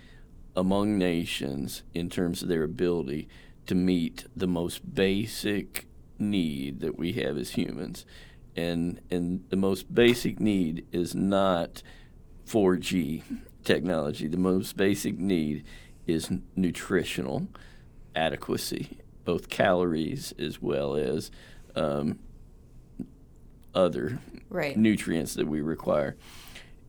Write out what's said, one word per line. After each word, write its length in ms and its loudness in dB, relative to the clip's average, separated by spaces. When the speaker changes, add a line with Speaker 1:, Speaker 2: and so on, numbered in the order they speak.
Speaker 1:
among 420 4
nations 880 0
in 160 -2
terms 320 0
of 80 -2
their 140 2
ability 640 0
to 80 0
meet 500 2
the 120 0
most 480 -4
basic 920 0
need 600 -2
that 180 -4
we 160 -2
have 240 -2
as 140 -4
humans. 540 -4
And, 540 -2
and 400 -2
the 80 2
most 360 0
basic 460 6
need 520 2
is 240 -2
not 680 2
four 320 6
G 460 -2
technology. 640 0
The 100 -2
most 400 2
basic 400 2
need 480 0
is 240 0
n-, 140 -2
nutritional 920 0
adequacy, 840 -2
both 240 -2
calories 880 2
as 240 -6
well 340 0
as, 360 0
um, 440 0
other 460 2
Speaker 2:
Right. 280 -2
Speaker 1:
nutrients 560 2
that 140 0
we 140 -2
require. 540 0